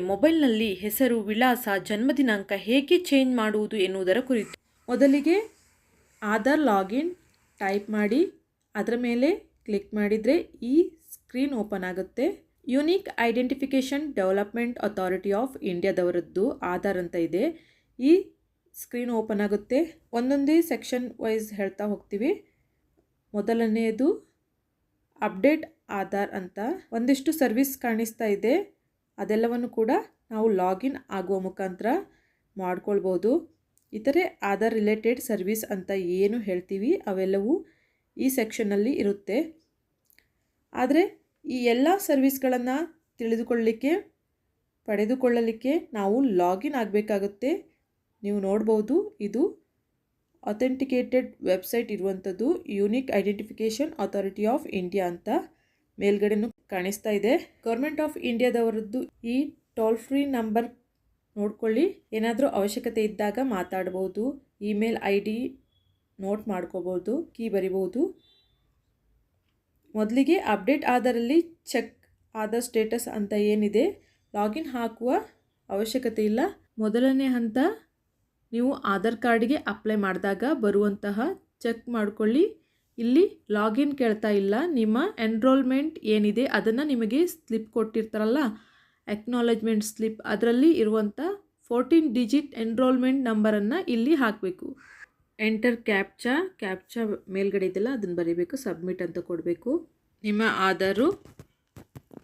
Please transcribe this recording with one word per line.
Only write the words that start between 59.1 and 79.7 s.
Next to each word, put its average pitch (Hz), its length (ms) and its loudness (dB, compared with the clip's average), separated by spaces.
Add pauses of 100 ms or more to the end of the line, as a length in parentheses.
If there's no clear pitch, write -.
ಈ - 20 -2 (420)
ಟೋಲ್ 226 300 2
ಫ್ರೀ 277 140 0 (160)
ನಂಬರ್ 226 300 0 (680)
ನೋಡ್ಕೊಳ್ಳಿ. 220 500 0 (320)
ಏನಾದರೂ 233 300 0 (100)
ಅವಶ್ಯಕತೆ 214 520 -2
ಇದ್ದಾಗ 208 280 -2 (160)
ಮಾತಾಡ್ಬೋದು. 185 720 -4 (460)
ಇಮೇಲ್ 214 260 0 (140)
ಐ 196 40 4 (120)
ಡಿ 214 100 -4 (840)
ನೋಟ್ 202 320 -4
ಮಾಡ್ಕೋಬೋದು, 180 640 -4 (220)
ಕೀ 226 180 -6
ಬರಿಬೋದು. 190 480 0 (1900)
ಮೊದಲಿಗೆ 247 420 2 (180)
ಅಪ್ಡೇಟ್ 220 300 0 (100)
ಆಧಾರಲ್ಲಿ 247 440 2 (320)
ಚೆಕ್ 226 240 -4 (400)
ಆಧಾರ್ 220 340 -4
ಸ್ಟೇಟಸ್ 226 380 -2
ಅಂತ 202 260 -4 (200)
ಏನಿದೆ, 214 320 2 (480)
ಲಾಗಿನ್ 214 420 -2
ಹಾಕುವ 233 340 -4 (600)
ಅವಶ್ಯಕತೆ 220 640 -2
ಇಲ್ಲ. 226 100 0 (420)
ಮೊದಲನೇ 262 540 2
ಹಂತ 233 200 -2 (960)
ನೀವು 247 180 0 (200)
ಆಧಾರ್ 202 300 0
ಕಾರ್ಡ್‌ಗೆ 240 360 2 (140)